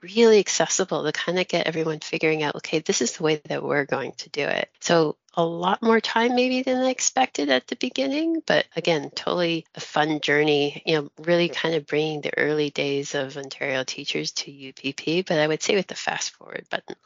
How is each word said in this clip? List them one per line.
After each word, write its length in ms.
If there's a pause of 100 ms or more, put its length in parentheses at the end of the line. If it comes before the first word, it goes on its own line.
really 340
accessible 640
to 80
kind 280
of 80
get 180
everyone 340
figuring 440
out, 140
"Okay, 200
this 240
is 160
the 60
way 220
that 180
we're 220
going 280
to 160
do 140
it." 260 (100)
So 380 (180)
a 100
lot 360
more 200
time 340
maybe 260
than 220
I 60
expected 600
at 160
the 120
beginning, 680
but 200 (100)
again, 360
totally 540 (100)
a 40
fun 400
journey, 640
you 100
know, 140 (100)
really 280
kind 260
of 140
bringing 320
the 180
early 320
days 460
of 220
Ontario 480
Teachers 460
to 200
U 220
P 180
P, 300
but 180
I 80
would 160
say 120
with 120
the 80
fast 360
forward 380
button 360